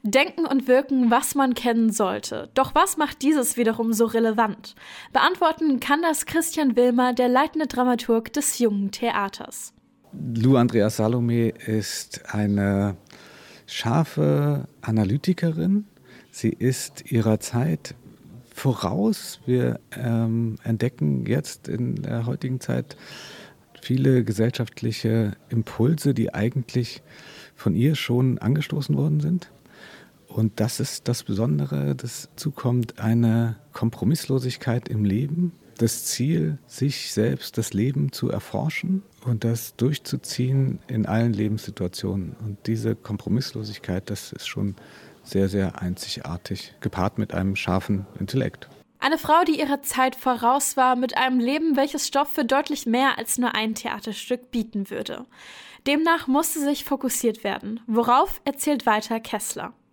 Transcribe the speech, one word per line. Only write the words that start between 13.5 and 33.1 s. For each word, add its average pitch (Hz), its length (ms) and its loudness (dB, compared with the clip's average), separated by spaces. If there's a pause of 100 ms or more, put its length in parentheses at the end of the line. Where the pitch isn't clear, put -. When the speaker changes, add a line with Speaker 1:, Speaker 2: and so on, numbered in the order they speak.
Speaker 2:
scharfe 147 1000 0 (140)
Analytikerin. 165 1040 0 (460)
Sie - 160 -2
ist - 640 -4
ihrer 110 260 4
Zeit - 560 -4 (580)
voraus. 139 920 -2
Wir, 123 320 2 (180)
ähm, 113 680 0
entdecken 123 640 0
jetzt - 420 -4
in 123 340 -4
der 120 240 -4
heutigen 127 320 -4
Zeit 123 380 -4 (840)
viele 131 440 2
gesellschaftliche 113 1120 -2 (140)
Impulse, 127 640 2
die - 200 0
eigentlich 123 680 -2 (540)
von - 220 0
ihr 143 180 4
schon 127 440 0
angestoßen 147 580 0
worden 151 240 2
sind. 165 320 -2 (720)
Und 110 320 0
das 110 220 -2
ist - 260 -6
das 120 160 -2
Besondere, 143 720 0
das - 400 -10
zukommt, 123 640 -2
eine 113 580 2 (160)